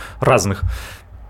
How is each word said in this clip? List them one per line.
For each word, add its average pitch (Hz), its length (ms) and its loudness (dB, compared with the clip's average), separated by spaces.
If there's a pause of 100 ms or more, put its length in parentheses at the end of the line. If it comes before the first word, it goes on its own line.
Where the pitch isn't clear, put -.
(220)
разных. 101 400 4 (680)